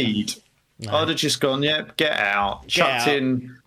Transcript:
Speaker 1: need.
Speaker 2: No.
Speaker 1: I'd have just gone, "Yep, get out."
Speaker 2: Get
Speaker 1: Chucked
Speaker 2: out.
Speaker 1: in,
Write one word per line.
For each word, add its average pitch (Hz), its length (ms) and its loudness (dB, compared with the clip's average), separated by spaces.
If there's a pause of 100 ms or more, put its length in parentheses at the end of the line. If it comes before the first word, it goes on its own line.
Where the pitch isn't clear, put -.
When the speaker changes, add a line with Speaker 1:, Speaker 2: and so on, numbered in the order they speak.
Speaker 1:
need. 104 260 -2 (460)
Speaker 2:
No. 110 160 -4
Speaker 1:
I'd 160 140 2
have 156 80 -2
just 139 220 0
gone, 139 220 0
"Yep, 151 360 -2
get 156 220 0
out." 101 440 0
Speaker 2:
Get - 60 -16
Speaker 1:
Chucked 135 380 2
Speaker 2:
out. 147 80 4
Speaker 1:
in, 131 400 -2 (120)